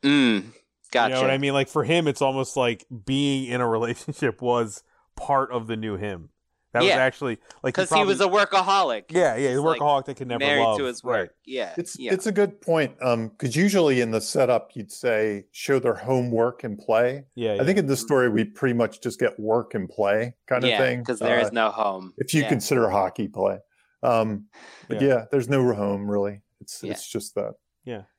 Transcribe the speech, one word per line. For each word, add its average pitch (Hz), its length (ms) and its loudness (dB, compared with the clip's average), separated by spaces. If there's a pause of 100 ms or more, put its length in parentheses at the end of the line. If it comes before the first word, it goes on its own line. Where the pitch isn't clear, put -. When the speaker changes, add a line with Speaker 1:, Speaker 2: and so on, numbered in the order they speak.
Speaker 1:
Mm, 127 440 2 (440)
gotcha. 117 200 2
Speaker 2:
You 131 40 -2
know 131 80 0
what 131 80 2
I 135 80 0
mean? 139 160 0
Like, 135 140 2
for 151 160 0
him, 165 240 2
it's 135 140 -2
almost 135 340 -2
like 120 280 -2 (220)
being 135 400 0
in 123 140 -4
a 123 80 0
relationship 117 760 -4
was 120 400 -2 (340)
part 135 360 0
of 117 140 -4
the 113 100 -6
new 110 200 -6
him. 92 340 -8 (420)
That 120 80 2
was 156 80 4
Speaker 1:
Yeah. 185 80 4
Speaker 2:
actually, 131 420 -2 (240)
like, 131 140 -2
he 190 60 0
Speaker 1:
'Cause 180 80 0
he 156 140 4
was 196 140 0
Speaker 2:
probably 196 220 4
Speaker 1:
a 202 60 4
workaholic. 185 640 2
Speaker 2:
Yeah, 160 280 2
yeah, - 0 -
he's 135 100 0
a 131 60 2
Speaker 1:
He's, 131 80 0
like, 151 200 0
Speaker 2:
workaholic 143 260 2
that 139 100 -10
could 131 100 -12
never 123 180 -4
Speaker 1:
married 143 200 2
Speaker 2:
love. 110 140 2
Speaker 1:
to 139 80 -2
his 120 180 -8
Speaker 2:
Right. 120 220 0
Speaker 1:
work. - 80 -20 (100)
Yeah, 123 340 -6
Speaker 3:
It's, - 180 -10
Speaker 1:
yeah. 127 160 -4
Speaker 3:
it's 190 140 -2
a 220 60 -2
good 202 280 0
point, 156 400 0
um, 117 380 0
'cause 123 160 -4
usually 170 460 4
in 113 100 0
the 110 100 0
setup, 123 540 0
you'd 104 160 -12
say, 107 600 -2
"Show - 260 0
their 123 160 0
home, 123 380 -2
work, 117 320 0
and 107 120 -8
play." 123 500 0 (100)
Speaker 2:
Yeah, 113 180 -2
Speaker 3:
I 101 40 -4
think 156 180 2
Speaker 2:
yeah. 196 60 2
Speaker 3:
in 147 40 0
this 135 140 0
story, 127 280 2
we 113 160 2
pretty 123 300 -2
much 113 260 0
just - 200 -6
get 117 180 0
work 110 360 0
and 95 140 -4
play 110 460 0 (140)
kind 127 160 0
of 123 60 4
Speaker 1:
Yeah, 110 80 2
Speaker 3:
thing, 123 260 0
Speaker 1:
'cause 117 160 -6
there 120 180 2
is 113 80 2
Speaker 3:
uh, 101 60 -4
Speaker 1:
no 113 180 2
home. 95 480 -4
Speaker 3:
if 131 160 -4
you 151 80 4
Speaker 1:
Yeah. 113 60 0
Speaker 3:
consider 117 420 2
hockey 98 380 0
play. 98 320 -2 (420)
Um, 110 460 0 (400)
but 110 120 -4
Speaker 2:
Yeah. 139 80 4
Speaker 3:
yeah, 120 220 2
there's 127 180 0
no 135 260 2
home, 101 360 -4
really. 101 320 -2 (180)
It's, - 220 -16
Speaker 1:
Yeah. 104 80 -8
Speaker 3:
it's - 180 -10
just - 280 -8
that. - 180 -6 (300)
Speaker 2:
Yeah. 113 180 -10 (160)